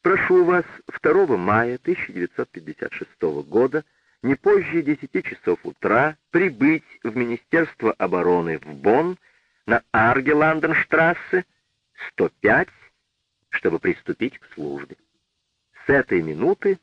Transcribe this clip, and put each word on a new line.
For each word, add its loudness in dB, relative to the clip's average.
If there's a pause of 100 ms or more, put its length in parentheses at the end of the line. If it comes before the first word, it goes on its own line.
Прошу 4
вас 2 (240)
второго 2
мая 0
тысяча -6
девятьсот -6
пятьдесят -12
шестого -6
года 0 (380)
не 0
позже 0
десяти -4
часов -4
утра 0 (140)
прибыть 0 (200)
в -6
Министерство -2
обороны 0
в -16
Бонн 2 (480)
на 2 (100)
Аргеланденштрассе, 0 (640)
сто -2 (100)
пять, 2 (840)
чтобы -2
приступить -6
к -20
службе. -12 (920)
С -2
этой 2
минуты -2